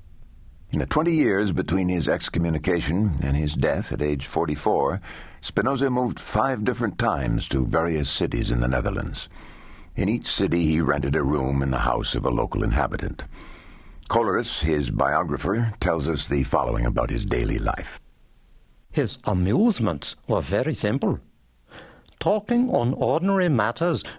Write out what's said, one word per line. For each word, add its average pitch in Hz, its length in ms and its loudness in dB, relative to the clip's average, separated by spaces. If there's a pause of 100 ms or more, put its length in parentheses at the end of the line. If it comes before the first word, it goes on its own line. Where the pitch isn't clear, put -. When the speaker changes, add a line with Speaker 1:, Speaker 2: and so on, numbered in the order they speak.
(720)
Speaker 1:
In - 80 0
the 67 60 0
twenty 165 280 2
years 104 400 2
between 90 340 0
his 90 220 0
excommunication 85 1120 0
and 69 140 2
his 76 160 0
death 76 400 0
at 57 80 -4
age 73 260 -2
forty-four, 82 720 0 (400)
Spinoza 127 500 0
moved 123 300 0
five 117 460 0
different 113 340 -2
times 67 480 0
to 65 180 2
various 78 440 2
cities 60 420 0
in 60 80 2
the 60 80 2
Netherlands. 73 600 -2 (680)
In 92 140 2
each 120 180 -2
city 87 380 2
he 78 160 4
rented 71 340 2
a 76 80 2
room 69 400 2
in 67 80 0
the 62 80 0
house 57 360 0
of 58 100 -2
a 65 40 2
local 58 340 0
inhabitant. - 600 -2 (840)
Colerus, 113 500 0
his 76 300 2
biographer, 76 880 0
tells 82 300 0
us 76 180 -2
the 71 160 2
following 62 420 0
about 58 240 0
his 55 160 -2
daily 57 340 0
life. - 420 -4 (880)
Speaker 2:
His 131 320 -2
amusements 101 960 2 (100)
were 104 140 2
very 104 320 0
simple. 117 460 0 (1000)
Talking 220 520 2
on 123 240 2
ordinary 175 560 2
matters 131 540 2 (160)